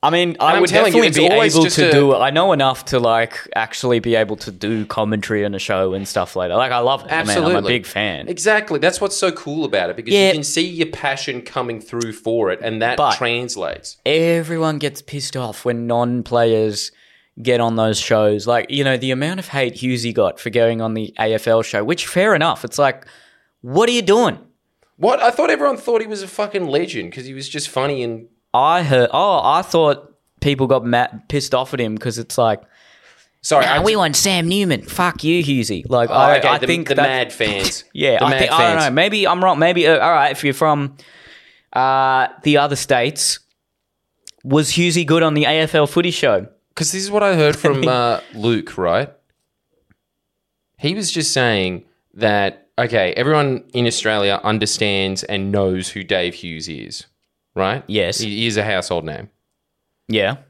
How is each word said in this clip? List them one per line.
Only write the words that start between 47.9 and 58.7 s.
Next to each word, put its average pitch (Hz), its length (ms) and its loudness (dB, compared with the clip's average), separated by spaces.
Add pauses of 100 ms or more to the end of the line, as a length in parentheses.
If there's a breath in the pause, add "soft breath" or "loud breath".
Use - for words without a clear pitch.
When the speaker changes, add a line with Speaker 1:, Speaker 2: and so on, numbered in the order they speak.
Speaker 2:
Luke, 110 440 -2
right? 95 320 0 (1700)
He 151 160 -2
was 202 160 -4
just 160 220 -2
saying 98 520 0 (300)
that, 101 540 0 (100)
okay, 110 380 0
everyone 139 560 0
in 123 140 0
Australia 104 580 0
understands 101 800 -2
and 98 260 -4
knows 95 400 0
who 98 140 -10
Dave 90 300 -2
Hughes 80 340 -14
is, 64 380 -14 (480)
right? 98 320 -2
Speaker 1:
Yes. 98 320 -2
Speaker 2:
He, 113 100 -6
he 107 180 -4
is 107 100 -2
a 104 80 0
household 90 400 -4